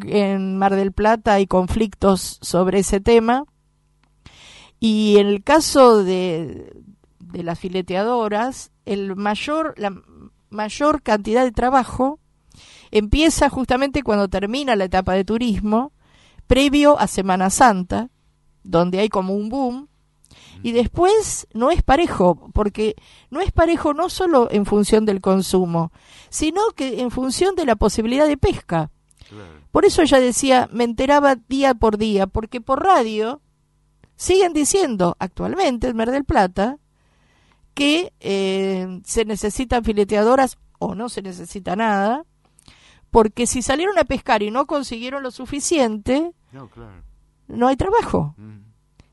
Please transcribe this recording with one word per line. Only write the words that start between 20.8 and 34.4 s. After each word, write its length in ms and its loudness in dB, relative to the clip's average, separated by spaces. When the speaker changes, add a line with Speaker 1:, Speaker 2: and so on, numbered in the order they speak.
Speaker 1:
no 180 0
es 120 2
parejo, 720 0
porque 400 -2
no 100 -6
es 120 -4
parejo 400 2
no 160 -2
solo 420 2
en 140 0
función 400 2
del 160 -2
consumo, 720 0
sino 300 -2
que 280 -6
en 80 -4
función 440 -2
de 120 -4
la 100 2
posibilidad 500 0
de 120 0
pesca. 520 -2
Speaker 2:
Claro. 220 -20
Speaker 1:
Por 140 2
eso 180 4
ella 180 6
decía, 520 2
"Me 120 -2
enteraba 520 2
día 380 0
por 240 0
día", 280 0
porque 360 -8
por 200 -2
radio 600 0
siguen 380 2